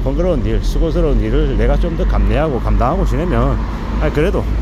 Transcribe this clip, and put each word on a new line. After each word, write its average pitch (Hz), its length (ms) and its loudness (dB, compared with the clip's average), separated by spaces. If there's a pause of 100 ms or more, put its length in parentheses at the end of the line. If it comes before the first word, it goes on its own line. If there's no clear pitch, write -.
번거로운 143 420 0
일, 110 180 0
수고스러운 156 560 2
일을 127 380 0
내가 117 200 2
좀 160 200 -2
더 185 100 0
감내하고 113 540 0
감당하고 113 440 0
지내면, 120 520 0 (440)
아, 151 80 0
그래도 147 340 0 (180)